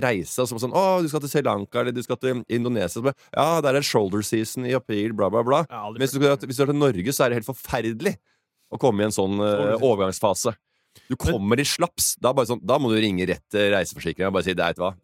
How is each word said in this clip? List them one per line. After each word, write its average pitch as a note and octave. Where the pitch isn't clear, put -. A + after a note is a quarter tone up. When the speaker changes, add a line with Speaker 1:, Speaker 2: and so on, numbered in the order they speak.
Speaker 1:
reise, G2+
altså, A#2+
sånn, B2
«Å, F#3
du D#3+
skal D3+
til C#3
Sri D3+
Lanka, A2
eller A#2+
du A#2+
skal B2+
til B2+
Indonesia», A#2
så A#2
bare, C3+
«Ja, C#3
der C3+
er C#3+
shoulder G#2+
season A2+
i C3
april, A2
bla, G2+
bla, A2+
bla.» C#3
Speaker 2:
Ja, G#2+
aldri A2+
Speaker 1:
Men C3+
hvis C3+
du C#3
Speaker 2:
hørt. C#3+
Speaker 1:
skulle, C3+
hvis B2+
du -
er C3+
til D3
Norge, A#2+
så D3
er A#2+
det A#2
helt -
forferdelig A#2+
å G#2
komme G#2+
i G#2+
en G#2
sånn, G2
eh, G#2
Speaker 2:
Shoulder G#2
season. B2
Speaker 1:
overgangsfase. G2
Du C3
Speaker 2:
Men D#3+
Speaker 1:
kommer G#2+
i C#3+
slaps, -
da, A#2+
bare B2
sånn, A#2
da A#2+
må A#2+
du A2
ringe F#2
rett F2
til G#2
reiseforsikringen F2+
og F#2+
bare F2
si, F#2
«Det F2
er, E2+
vet E2
du F2
hva, F#2